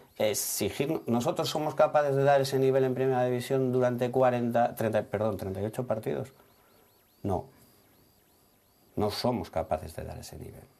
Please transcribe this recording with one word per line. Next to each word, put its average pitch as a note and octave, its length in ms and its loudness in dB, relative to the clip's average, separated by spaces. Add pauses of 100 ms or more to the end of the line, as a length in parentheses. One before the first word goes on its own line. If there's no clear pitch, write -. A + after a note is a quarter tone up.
(180)
exigir, A2 880 -2
¿nosotros C#3 420 0
somos D3+ 240 -2
capaces D3 420 2
de C#3 80 2
dar C#3 180 6
ese C3+ 180 0
nivel C3+ 240 4
en C3 100 2
Primera B2+ 320 2
División B2+ 460 0
durante B2 400 2
cuarenta, A#2+ 640 2
treinta, A2 280 0
perdón, G#2 340 -2
treinta F#2+ 220 -6
y G2+ 60 -2
ocho B2 220 -4
partidos? B2+ 440 -4 (920)
No. F#2 220 -2 (1500)
No G2+ 140 0
somos A2+ 400 -2
capaces E2 460 -6
de D#2+ 80 -10
dar D#2+ 160 -12
ese - 180 -16
nivel. - 240 -16 (180)